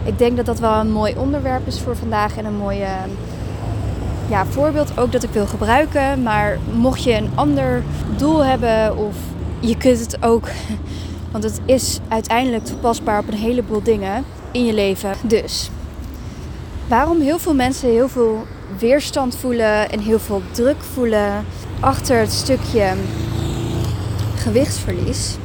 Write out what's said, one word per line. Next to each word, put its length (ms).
Ik 140
denk 180
dat 100
dat 120
wel 160
een 180
mooi 240
onderwerp 500
is 140
voor 160
vandaag 400
en 80
een 120
mooi, 240
eh, 220
ja, 160
voorbeeld 520
ook 140
dat 100
ik 80
wil 160
gebruiken. 760
Maar 360
mocht 300
je 80
een 220
ander 480
doel 280
hebben 520
of 200
je 160
kunt 220
het 240
ook, 260
<laughs> 420
want 120
het 200
is 440
uiteindelijk 560
toepasbaar 540
op 100
een 100
heleboel 440
dingen 420
in 140
je 80
leven. 400
Dus, 480
waarom 320
heel 180
veel 160
mensen 360
heel 180
veel 380
weerstand 580
voelen 540
en 100
heel 180
veel 320
druk 320
voelen 520
achter 380
het 140
stukje 600
gewichtsverlies 1080